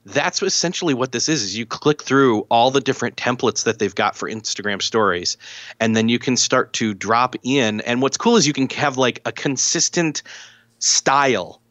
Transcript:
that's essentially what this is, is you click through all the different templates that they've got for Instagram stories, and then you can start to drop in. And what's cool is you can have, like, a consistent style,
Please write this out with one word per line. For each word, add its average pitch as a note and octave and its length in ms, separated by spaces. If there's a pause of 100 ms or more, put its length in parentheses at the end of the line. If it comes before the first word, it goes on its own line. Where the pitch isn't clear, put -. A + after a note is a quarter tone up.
that's C#3+ 360
essentially F3 540
what B2+ 160
this A#2 180
is, C3+ 140
is G2 140
you A#2 100
click - 340
through C3 480
all A#2+ 220
the C#3 100
different B2+ 340
templates B2 500
that A2 120
they've G2 160
got G#2 220
for F#2 120
Instagram G#2 540
stories, F#2 560 (420)
and A2+ 160
then A2 140
you A#2+ 80
can B2 180
start - 380
to A2 220
drop A2+ 480
in. B2+ 380
And B2 200
what's C3+ 160
cool A#3 180
is E3 120
you - 60
can C3 160
have, C3+ 280
like, B2+ 280
a A2+ 60
consistent D#3 920 (560)
style, C3+ 920